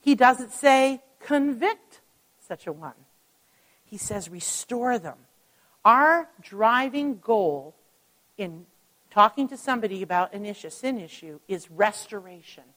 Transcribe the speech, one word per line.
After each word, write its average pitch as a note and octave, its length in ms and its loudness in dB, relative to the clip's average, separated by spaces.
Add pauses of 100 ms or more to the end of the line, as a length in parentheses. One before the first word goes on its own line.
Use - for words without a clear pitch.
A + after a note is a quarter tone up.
He C#4+ 140 4
doesn't B3+ 380 4
say, C4+ 500 4 (160)
"Convict C#4+ 800 -2 (380)
such - 300 -12
a E3 40 -6
one." D3 340 -16 (800)
He G#3 140 -18
says, F#3+ 300 -10
"Restore A#3 720 -4
them." D3 260 -16 (580)
Our D4+ 460 6 (100)
driving B3 800 0
goal D#3+ 560 -2 (640)
in F3 280 -12 (440)
talking A3 380 2
to C4+ 80 -12
somebody A3 460 -4
about F3+ 320 -2
an G3+ 100 -10
issue, G3+ 240 -12
sin B3+ 300 -8
issue, D#3+ 500 -18
is F#3 220 -8
restoration. F#3 920 -6 (120)